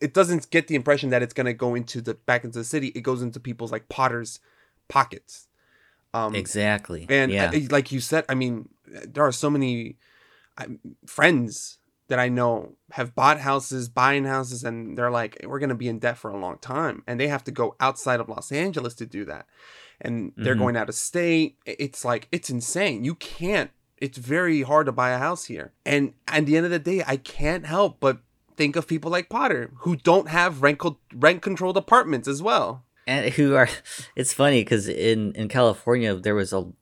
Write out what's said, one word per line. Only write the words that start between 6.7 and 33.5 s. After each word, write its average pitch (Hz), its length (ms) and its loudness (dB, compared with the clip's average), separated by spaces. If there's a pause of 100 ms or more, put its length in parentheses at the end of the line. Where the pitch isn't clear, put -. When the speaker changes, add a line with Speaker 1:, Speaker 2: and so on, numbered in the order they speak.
Speaker 1:
and, 135 240 2
Speaker 2:
Yeah. 175 200 2
Speaker 1:
uh, 151 80 0 (100)
like 139 200 2
you 135 100 -4
said, 156 280 0
I 135 60 0
mean, 123 340 -2 (180)
there - 380 -4
are 135 80 4
so 147 160 -2
many, 123 480 0 (640)
um, - 200 -12 (280)
friends 143 720 0 (300)
that 127 100 0
I 123 100 2
know 120 460 0 (160)
have 120 240 -8
bought 143 260 4
houses, 131 480 -2
buying 135 380 2
houses, 127 380 -4
and 117 340 -8
they're 123 120 2
like, 117 360 -2
"We're 135 140 -8
gonna 135 140 -2
be 123 140 -4
in 113 100 -4
debt 120 200 -2
for 110 120 -10
a 101 80 -8
long 90 200 -6
time." 143 480 -4
And 120 120 -6
they 139 100 0
have 143 160 -4
to - 60 -10
go 117 300 -2
outside 131 400 0
of 113 80 -8
Los 113 240 -12
Angeles 151 440 -4
to 120 100 -10
do 101 180 -10
that. 73 220 -12 (520)
And 117 380 -6
they're 117 180 0
Speaker 2:
Mm-hmm. 110 80 2
Speaker 1:
going 120 140 2
out 110 140 -2
of 110 40 -8
state. 170 640 0 (100)
I-, 113 120 -10
it's - 260 -6
like, 120 260 -2
it's 170 200 -4
insane. 127 540 -2
You 160 100 -2
can't, 170 560 -4 (260)
it's 135 220 -8
very 156 420 0
hard 143 260 4
to 131 60 0
buy 127 180 2
a 127 80 0
house 160 280 -2
here. 78 260 -12 (140)
And 143 260 2 (160)
at 156 160 2
the 151 140 4
end 170 80 2
of 175 60 -2
the 175 80 2
day, 175 260 0
I 135 100 0
can't 156 480 -2
help 165 340 0
but 135 200 2 (400)
think 147 180 2
of 165 100 -2
people 160 240 -2
like 180 200 -2
Potter 214 480 0
who 175 180 0
don't 170 320 6
have 165 320 2
rent 143 200 0
co-, 165 180 -4 (160)
rent 156 260 4
controlled 185 380 -2
apartments 160 500 4
as 139 140 -2
well. 131 420 0 (220)
Speaker 2:
And 127 260 0
who 139 220 4